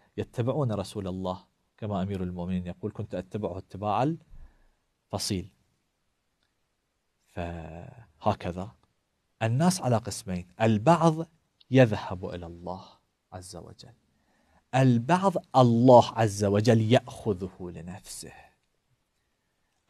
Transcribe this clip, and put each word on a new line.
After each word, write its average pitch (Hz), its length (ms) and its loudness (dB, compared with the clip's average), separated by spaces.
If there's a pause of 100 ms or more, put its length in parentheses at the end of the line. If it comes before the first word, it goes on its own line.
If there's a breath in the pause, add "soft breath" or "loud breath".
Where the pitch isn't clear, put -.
(180)
يتبعون 120 540 -4
رسول 98 360 -8
الله، 92 380 -8 (320)
كما 101 260 -6
أمير 95 200 -6
المؤمنين 90 440 -6
يقول: 98 240 -10
"كنت 101 240 -10
أتبعه 92 420 -8
اتباع 104 580 -4 (960)
الفصيل". 95 380 -6 (1700)
فهكذا 87 1500 -6 (720)
الناس 160 380 0
على 123 160 0
قسمين، 92 500 -8 (140)
البعض 156 640 2 (440)
يذهب 104 540 2
إلى 87 200 -10
الله 87 380 -12 (480)
عز 90 240 -16
وجل، - 380 -20 (840)
البعض 135 580 4 (220)
الله 123 560 8
عز 104 340 0
وجل 110 360 4
يأخذه 98 920 -2
لنفسه. 85 580 -16 (1600)